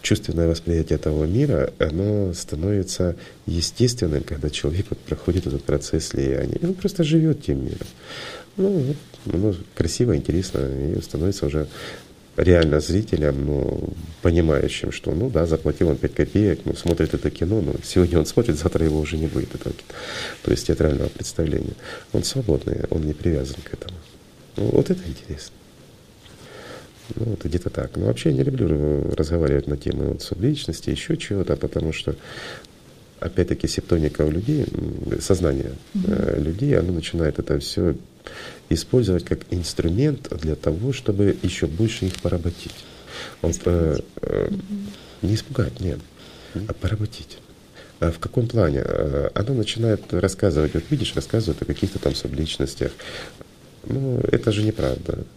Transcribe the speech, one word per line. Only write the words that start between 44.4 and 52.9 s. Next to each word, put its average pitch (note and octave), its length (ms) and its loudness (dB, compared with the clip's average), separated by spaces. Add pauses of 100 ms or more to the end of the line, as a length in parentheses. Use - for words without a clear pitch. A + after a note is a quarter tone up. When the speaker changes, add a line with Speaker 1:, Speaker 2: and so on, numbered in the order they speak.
Speaker 2:
Мгм. G3 380 -6 (340)
Speaker 1:
не F#2 120 2
испугать, A2+ 480 -2
нет, F2 180 -2 (560)
Speaker 3:
Мгм. F#2 140 -4
Speaker 1:
а F#2+ 40 -6
поработить. - 680 -4 (600)
А E2+ 120 2
в - 80 -6
каком A#2 280 0
плане? E2 380 4
Э, C#2+ 500 0
оно A2+ 180 0
начинает A2+ 600 0
рассказывать, F2+ 600 2
вот E2 160 2
видишь, A#2+ 240 0
рассказывает G2 460 0
о - 40 -2
каких-то - 340 -2
там D2 160 0
субличностях. - 760 -2 (960)